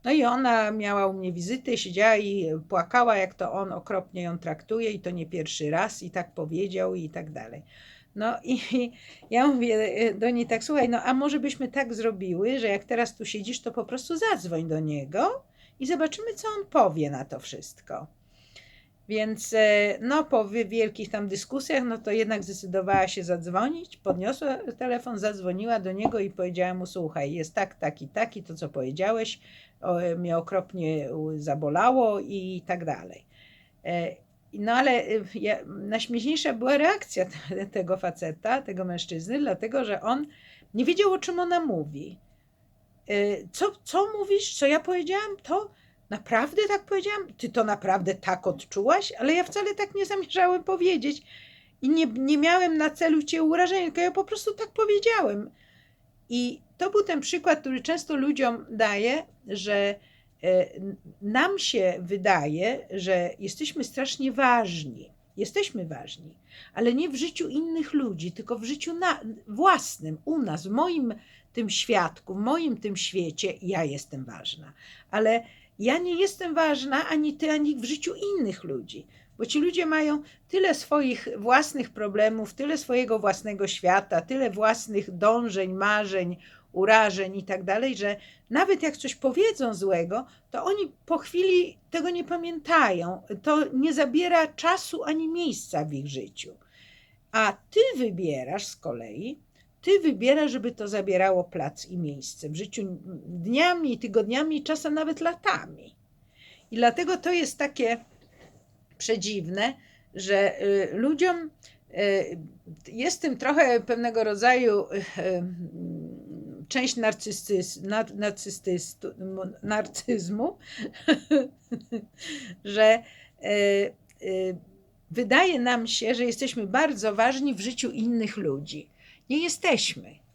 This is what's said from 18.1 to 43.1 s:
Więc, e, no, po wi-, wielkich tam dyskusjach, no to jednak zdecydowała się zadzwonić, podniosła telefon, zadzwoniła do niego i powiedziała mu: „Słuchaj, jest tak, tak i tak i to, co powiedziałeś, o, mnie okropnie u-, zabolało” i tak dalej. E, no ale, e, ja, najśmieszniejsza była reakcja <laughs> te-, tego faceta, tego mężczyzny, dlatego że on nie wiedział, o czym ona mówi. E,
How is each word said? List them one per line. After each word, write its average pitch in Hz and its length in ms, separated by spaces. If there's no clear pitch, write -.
Więc, 214 440
e, 208 480
no, 285 240
po 233 200
wi-, 208 240
wielkich 214 420
tam 208 180
dyskusjach, 262 560
no 226 140
to 220 120
jednak 214 340
zdecydowała 190 640
się 185 160
zadzwonić, 180 720
podniosła 240 640
telefon, 240 400
zadzwoniła 202 600
do 185 120
niego 220 260
i 196 120
powiedziała 180 440
mu: 180 120
„Słuchaj, 156 460
jest 165 220
tak, 196 200
tak - 280
i 135 60
tak 226 280
i 196 60
to, 165 120
co 156 140
powiedziałeś, 185 720
o, 180 140
mnie 170 220
okropnie 165 800
u-, 156 220
zabolało” 185 840
i 185 460
tak 180 180
dalej. 92 400
E, 170 420
no 214 140
ale, 262 180
e, 220 300
ja, 208 320
najśmieszniejsza 226 840
była 254 260
reakcja 320 480
<laughs> 180 60
te-, 190 180
tego 185 300
faceta, 185 680
tego 185 220
mężczyzny, 175 540
dlatego 240 460
że 208 160
on 269 260
nie 233 100
wiedział, 381 280
o 381 60
czym 349 200
ona 349 220
mówi. 165 580
E, 202 440